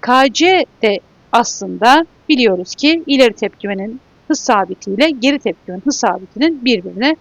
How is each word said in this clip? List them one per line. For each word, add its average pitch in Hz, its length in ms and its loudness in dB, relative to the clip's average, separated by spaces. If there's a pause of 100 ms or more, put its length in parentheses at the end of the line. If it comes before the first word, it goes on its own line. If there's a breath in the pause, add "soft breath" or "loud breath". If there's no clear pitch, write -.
K 262 320 2
C 349 320 2 (160)
de 208 180 0 (320)
aslında 226 760 2 (240)
biliyoruz 214 460 0
ki 320 320 0
ileri 262 260 4
tepkimenin 202 680 -8 (280)
hız 302 120 -2
sabiti 196 520 -2
ile 254 180 0
geri 269 300 -2
tepkimenin 185 420 -8
hız 277 180 -4
sabitinin 233 680 -2
birbirine 208 560 0